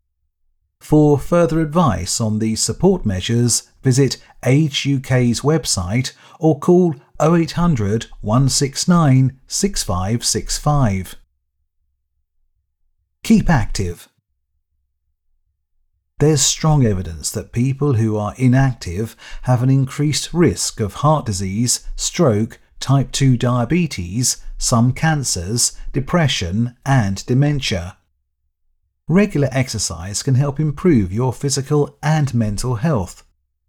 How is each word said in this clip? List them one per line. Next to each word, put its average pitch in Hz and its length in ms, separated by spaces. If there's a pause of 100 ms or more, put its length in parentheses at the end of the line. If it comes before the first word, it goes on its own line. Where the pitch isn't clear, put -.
(800)
For 147 400
further 165 400
advice 147 640
on 107 160
these 110 240
support 160 440
measures, 117 580 (180)
visit 131 420 (220)
Age 139 400
U 139 140
K's 123 420
website 131 720 (260)
or 156 180
call 175 380 (240)
oh 156 160
eight 165 160
hundred, 117 540 (160)
one 120 260
six - 400
nine, 135 580
six - 380
five 98 400
six - 340
five. 113 600 (2000)
Keep 220 260
active. 101 580 (2000)
There's 147 220
strong 147 440
evidence 87 460
that - 200
people 135 440
who 107 200
are 104 220
inactive 123 800 (240)
have 127 200
an 127 80
increased 135 640
risk 151 460
of 101 160
heart 147 300
disease, 101 600 (120)
stroke, 113 600 (220)
type 135 320
two 135 240
diabetes, 120 1080 (160)
some 123 360
cancers, 123 800 (180)
depression, 120 920
and 110 400
dementia. 127 720 (1120)
Regular 170 420
exercise 104 720
can 139 120
help 143 240
improve 147 520
your 117 220
physical 143 680
and 147 320
mental 113 420
health, 110 480 (460)